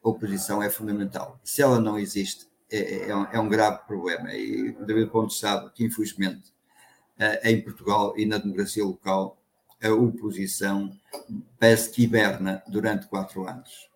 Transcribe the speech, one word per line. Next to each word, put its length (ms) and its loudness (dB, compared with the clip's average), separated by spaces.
a 60 2
oposição 520 -2
é 80 -2
fundamental. 760 -6
Se 180 0
ela 180 6
não 160 0
existe, 520 -6
é, 100 -4
é, 320 -4
é 60 -2
um, 100 0
é 120 -4
um 100 0
grave 380 2
problema. 480 -6
E 360 -4
o 140 -12
David 280 2
Pontes 260 0
sabe 340 -2
que, 120 -2
infelizmente, 680 -4
eh, 360 2
em 100 4
Portugal 560 0
e 80 2
na 120 0
democracia 460 -2
local, 560 -2
a 120 2
oposição 1000 0
parece 360 6
que 100 4
hiberna 640 2
durante 400 -2
quatro 420 -6
anos. 480 -18